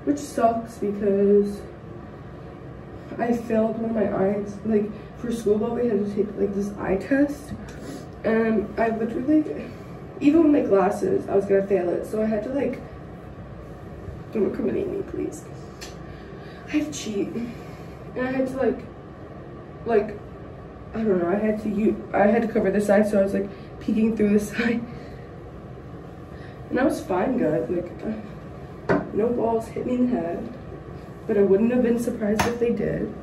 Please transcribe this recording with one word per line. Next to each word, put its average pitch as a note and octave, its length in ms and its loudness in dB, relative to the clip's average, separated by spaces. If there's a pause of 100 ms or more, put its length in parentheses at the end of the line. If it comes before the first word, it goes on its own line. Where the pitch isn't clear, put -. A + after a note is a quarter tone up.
Which C#4+ 140 2
sucks A#3 600 0
because G3+ 800 4 (1600)
I A#3 140 2
failed A3+ 460 0
one A3+ 120 -2
of A3+ 60 0
my G3+ 180 2 (120)
eyes. G#3 280 0 (100)
Like, G#3+ 260 2 (280)
for A#3+ 140 -6
school G#3+ 260 2
ball, A#3 160 0
we A#3+ 140 2
had G#3 180 2
to - 80 -4
take, G3+ 120 2 (120)
like, G3 160 0
this G3+ 240 -2
eye F#3+ 180 0
test. C#4+ 560 2 (720)
And A3 540 2
I A3+ 180 4
literally, C4+ 720 2 (540)
even D#4 240 8
with D4 180 8
my - 40 0
glasses, F#3+ 600 4
I G3 80 0
was G3 80 6
gonna G3 220 4
fail F3+ 240 4
it. - 160 -2
So G#3+ 160 -2
I - 20 2
had A3 200 0
to, C4 60 -6
like, B3+ 300 0 (1500)
don't G#3 120 4
incriminate - 440 0
me, - 140 -4
please. - 420 -6 (1200)
I - 40 -12
had D4+ 220 0
to - 60 -8
cheat. G3+ 300 -2 (840)
And B3+ 140 -2
I - 20 -2
had C4 180 0
to, C4 100 -6
like, A3+ 200 2 (1080)
like, A3 320 2 (760)
I A3 40 -4
don't G#3 240 4
know, E3+ 60 2
I G3 80 2
had G#3+ 260 0
to A3 80 -2
u-, G3 320 2 (100)
I G3+ 140 6
had A#3 160 6
to A3 60 0
cover G3 220 2
this G3+ 200 2
eye, G#3 120 8
so G#3 180 4
I - 20 6
was, G3 100 2
like, G3 160 0 (320)
peeking A3 360 2
through G#3 180 4
this - 200 4
<laughs> - 40 0
eye. A#3 220 2 (1900)
And A#3 100 0
I C4+ 60 4
was F4 160 2
fine, G#3 380 0
guys. D3+ 320 2
Like, F3 200 -2 (1000)
uh, - 80 4 (160)
no G#3+ 140 4
balls A3+ 400 0
hit - 180 -6
me B3 80 0
in B3 160 4
the E3+ 100 2
head. E3+ 320 -6 (760)
But G#3+ 120 2
I G3+ 40 6
wouldn't G3+ 300 6
have B3 100 4
been A#3 160 4
surprised A3 440 0
if A#3 180 0
they A#3 120 4
did G3+ 400 -2 (100)